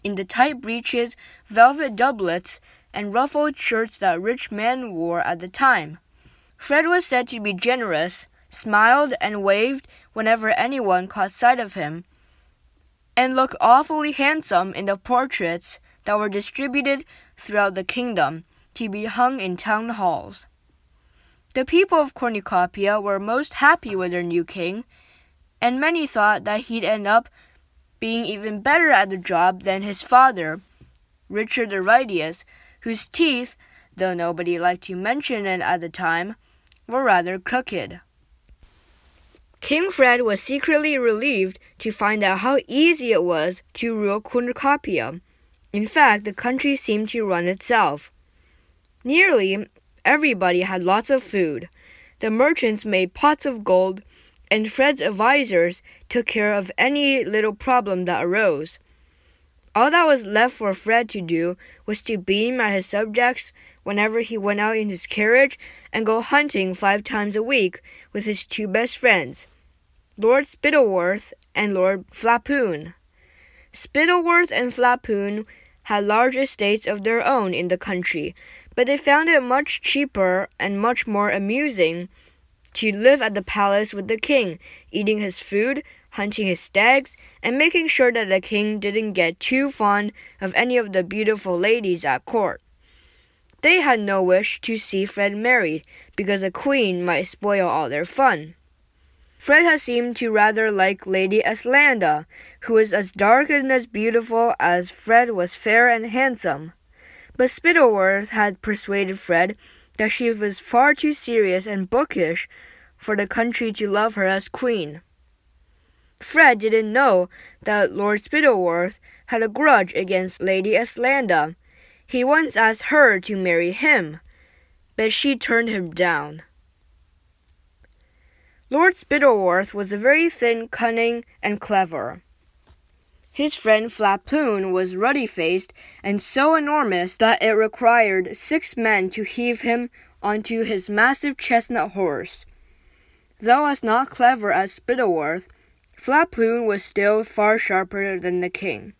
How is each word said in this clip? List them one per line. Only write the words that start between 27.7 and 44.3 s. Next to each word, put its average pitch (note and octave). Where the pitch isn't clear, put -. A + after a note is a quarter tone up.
being A3+
even G#3
better D#4
at G3+
the F#3+
job F#3
than F#3+
his G3+
father, G3
Richard A3
Aurelius, F#3+
whose A3+
teeth, B3+
though F#3
nobody F3
liked F3+
to F#3+
mention G#3+
it F#3
at F3+
the E3+
time, F3
were B3+
rather F#3
crooked. F#3
King E4+
Fred B3
was G#3
secretly D4
relieved A3+
to A3
find G#3
out F#3+
how B3+
easy C#4
it F3
was F3
to A#3
rule G#3
Cornucopia. A#3+